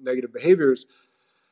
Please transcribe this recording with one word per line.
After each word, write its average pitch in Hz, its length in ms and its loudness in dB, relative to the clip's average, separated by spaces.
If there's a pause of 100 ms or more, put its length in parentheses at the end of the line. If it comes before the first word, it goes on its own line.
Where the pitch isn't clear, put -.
negative 127 280 -6
behaviors." 139 540 2 (680)